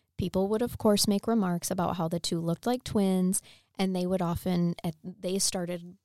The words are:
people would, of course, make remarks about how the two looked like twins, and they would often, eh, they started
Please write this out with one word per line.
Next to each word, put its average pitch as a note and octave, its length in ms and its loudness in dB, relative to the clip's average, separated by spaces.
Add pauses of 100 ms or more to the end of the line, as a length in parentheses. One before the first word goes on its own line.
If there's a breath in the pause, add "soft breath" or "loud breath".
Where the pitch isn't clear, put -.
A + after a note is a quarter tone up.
(160)
people F#3+ 320 0
would, A3 140 0
of - 160 -4
course, G#3 300 4
make G3+ 180 2
remarks F#3 440 0
about F#3 260 0
how E3+ 120 -2
the E3+ 120 -2
two E3+ 200 -2
looked E3 260 -2
like B3 180 -2
twins, F#3+ 580 2 (340 soft breath)
and F#3+ 180 0
they F3+ 120 -2
would F#3 160 0
often, E3+ 600 0
eh, E3+ 80 -2 (100)
they F#3 380 -6
started F3 640 -4